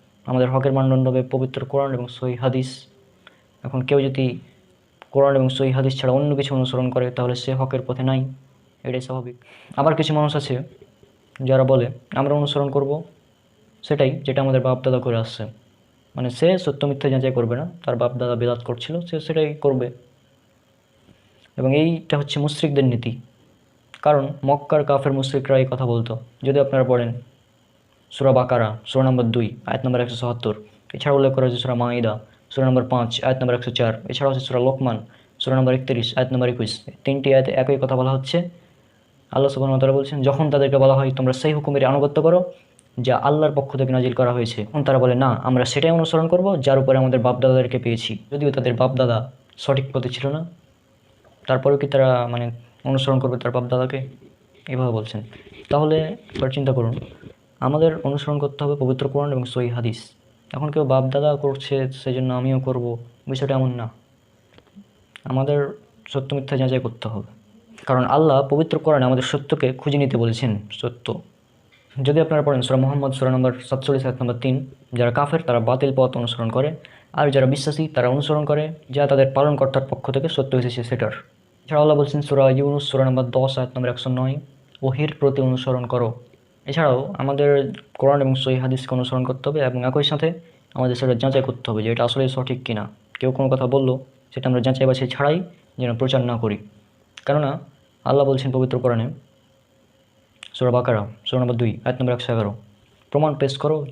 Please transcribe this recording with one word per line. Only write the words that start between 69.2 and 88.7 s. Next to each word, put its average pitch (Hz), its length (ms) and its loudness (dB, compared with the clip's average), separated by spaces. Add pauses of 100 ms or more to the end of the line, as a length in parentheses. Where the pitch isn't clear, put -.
সত্যকে 143 500 -2
খুঁজে 139 240 -2
নিতে 135 200 2
বলেছেন, 113 420 0 (120)
সত্য। - 500 -8 (840)
যদি 147 160 4
আপনারা 156 220 2
পড়েন 143 200 2
সূরা 131 180 2
মুহাম্মদ, 135 320 0
সূরা 131 200 0
নম্বর 127 220 2 (160)
সাতচল্লিশ, 135 360 -2
আয়াত 127 160 -4
নম্বর 120 140 -2
তিন, 131 300 -2 (280)
"যারা 120 180 2
কাফের 143 300 0
তারা 120 180 0
বাতিল 127 360 0
পথ 127 220 2
অনুসরণ 117 320 -4
করে, 147 260 -2 (380)
আর 143 180 2
যারা 135 140 4
বিশ্বাসী 147 420 0
তারা 123 220 0
অনুসরণ 147 360 0
করে 151 280 0 (160)
যা 143 180 0
তাদের 135 280 4
পালনকর্তার 139 540 2
পক্ষ - 220 -6
থেকে 135 180 0
সত্য 135 280 0
এসেছে 120 260 -2
সেটার।" 113 280 -2 (540)
এছাড়া 151 160 2
আল্লাহ 151 160 6
বলছেন 143 240 0
সূরা 135 300 4
ইউনুস, 143 400 0
সূরা 131 140 2
নম্বর 127 180 2
দশ, 127 340 0
আয়াত 127 200 -4
নম্বর 123 120 -2
একশো 123 200 -6
নয়, 131 260 0 (480)
"ওহির 147 360 -2
প্রতি 139 220 2
অনুসরণ 127 440 0
করো।" 120 280 -2 (520)
এছাড়াও 143 520 0
আমাদের 139 560 2 (240)
কোরআন 139 240 4
এবং 135 140 2
সহিহ 131 260 0
হাদিসকে 131 340 -4